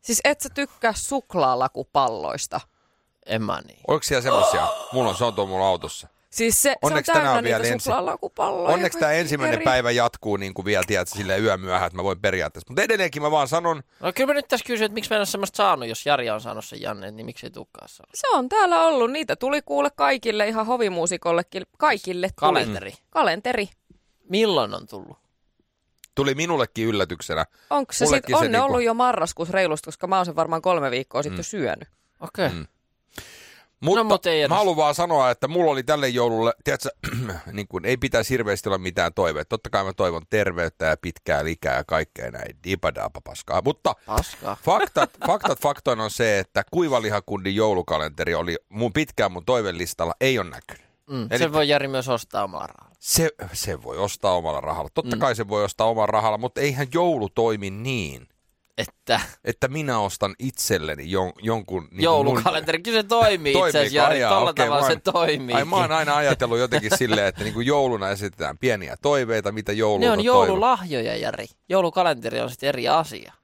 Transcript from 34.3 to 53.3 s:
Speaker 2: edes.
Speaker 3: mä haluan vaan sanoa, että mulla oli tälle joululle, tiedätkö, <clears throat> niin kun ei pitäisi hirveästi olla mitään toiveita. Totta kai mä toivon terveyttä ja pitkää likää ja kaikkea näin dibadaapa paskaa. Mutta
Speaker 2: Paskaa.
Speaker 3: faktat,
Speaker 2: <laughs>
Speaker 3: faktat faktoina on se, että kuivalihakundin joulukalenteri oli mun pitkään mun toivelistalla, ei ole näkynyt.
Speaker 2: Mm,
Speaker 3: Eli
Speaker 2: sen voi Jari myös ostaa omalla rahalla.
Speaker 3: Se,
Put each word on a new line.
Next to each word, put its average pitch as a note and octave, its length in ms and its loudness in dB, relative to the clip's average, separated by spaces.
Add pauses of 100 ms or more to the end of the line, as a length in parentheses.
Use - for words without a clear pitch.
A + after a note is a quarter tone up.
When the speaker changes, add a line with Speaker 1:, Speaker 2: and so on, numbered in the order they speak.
Speaker 2:
edes. C#3+ 80 2
Speaker 3:
mä D#3+ 60 2
haluan F#3 220 4
vaan D3 180 4
sanoa, D3+ 360 4
että C3 180 -2
mulla E3+ 240 4
oli C3 100 -2
tälle D3 260 0
joululle, A#2 440 2 (120)
tiedätkö, C#3 240 -2 (340)
<clears throat> F#2+ 300 -10
niin G2+ 160 -8
kun F2+ 160 -8
ei B2 120 2
pitäisi A#2+ 340 0
hirveästi G#2+ 380 0
olla G2 100 0
mitään F2+ 360 -2
toiveita. D#2+ 340 0
Totta - 220 -6
kai G2 140 0
mä F#2+ 80 -6
toivon E2+ 380 -2
terveyttä F2 560 0
ja D#2 100 2
pitkää D#2 480 -4
likää D#2 320 -2
ja C#2+ 80 -2
kaikkea D#2 460 -4
näin - 340 -14
dibadaapa E2 560 -4
paskaa. - 440 -4
Mutta D3+ 300 0 (120)
Speaker 2:
Paskaa. - 580 -4
Speaker 3:
faktat, E3+ 460 2 (100)
Speaker 2:
<laughs> - 60 -4
Speaker 3:
faktat E3+ 340 0
faktoina B2+ 440 0
on G#2+ 60 -4
se, A2 280 2
että G2 320 -2
kuivalihakundin G#2+ 840 0
joulukalenteri E2 800 0
oli E2 220 -2 (120)
mun G#2+ 240 -4
pitkään A#2 400 -2
mun F2 120 -12
toivelistalla, F2 760 -2
ei C3 180 2
ole F2+ 120 -4
näkynyt. - 360 -20 (240)
Speaker 2:
Mm, B2+ 200 -6
Speaker 3:
Eli B2 80 0
Speaker 2:
sen D3+ 140 0
voi D3+ 160 2
Jari C#3+ 200 2
myös C3 200 -4
ostaa A2+ 360 -4
omalla F2 220 -10
rahalla. - 340 -20
Speaker 3:
Se, D#3+ 300 0 (220)